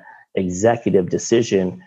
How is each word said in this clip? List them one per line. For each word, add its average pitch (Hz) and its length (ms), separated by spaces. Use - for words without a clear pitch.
executive 95 720
decision 95 760